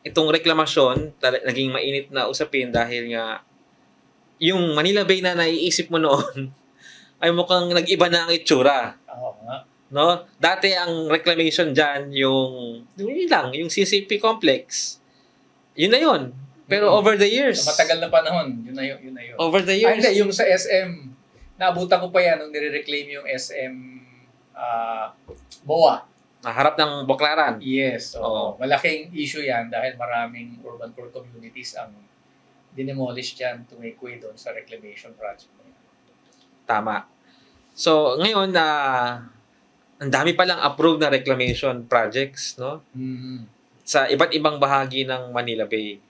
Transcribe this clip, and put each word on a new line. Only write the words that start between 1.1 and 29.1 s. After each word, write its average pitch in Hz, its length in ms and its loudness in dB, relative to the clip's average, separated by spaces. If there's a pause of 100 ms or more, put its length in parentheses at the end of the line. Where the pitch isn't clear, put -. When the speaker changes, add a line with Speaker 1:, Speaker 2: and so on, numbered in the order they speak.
Speaker 1:
tala-, 127 240 0
naging 131 240 -2
mainit 139 400 -4
na 131 160 -4
usapin 135 480 -4
dahil 117 400 -4
nga 113 320 -8 (960)
yung 175 320 2
Manila 190 320 2
Bay 185 160 2
na 180 160 0
naiisip 165 560 0
mo 165 40 2
noon 139 520 0 (320)
<laughs> - 420 -18
ay 165 80 4
mukhang 175 400 0
nag-iba 165 400 2
na 170 160 0
ang 170 60 -2
itsura. 135 640 2 (100)
Speaker 2:
Oo 123 240 -10 (140)
nga. 127 120 -10 (300)
Speaker 1:
No? 170 380 2 (100)
Dati 190 380 2
ang 170 340 -2
reclamation 160 640 2
dyan, 143 400 2
yung, 131 720 0 (140)
yung 196 120 -6
yun 339 200 -2
lang, 143 240 2
yung 160 160 -4
C 196 160 2
C 196 180 0
P 107 140 -2
complex. 170 800 0 (800)
Yun 180 160 4
na 269 80 4
yun. 254 200 4 (440)
Pero 202 240 2
Speaker 2:
Mm. 185 80 8
Speaker 1:
over 214 180 4
the 202 140 4
years. 254 320 2
Speaker 2:
Sa 151 100 0
matagal 165 300 2
na 170 80 -4
panahon, 160 400 2 (160)
yun 127 80 -14
na 135 100 -6
yun, 139 160 -8
yun 131 160 -18
na 123 80 -18
yun. 117 140 -16
Speaker 1:
Over 165 240 2
the 185 140 0
Speaker 2:
Ah, 196 120 0
Speaker 1:
years. 220 140 4
Speaker 2:
hindi, 214 160 4
yung 196 160 2
sa - 100 0
S 190 240 4
M, 170 460 -2 (420)
naabutan 180 460 2
ko 180 80 -6
pa 180 100 4
yan 165 220 4
nung 151 100 -12
nire-reclaim 147 640 -6
yung 143 100 -12
S 135 280 -8
M, 131 480 -12 (500)
ah, 113 600 -6 (500)
moa. 156 400 4 (380)
Speaker 1:
Ah, 117 120 -6
harap 139 220 2
ng 147 300 0
Boclaran. 139 520 0
Speaker 2:
Yes. 131 600 -4
Oo. 110 80 -6
Speaker 1:
Oo. 113 220 -2 (100)
Speaker 2:
Malaking 156 560 -2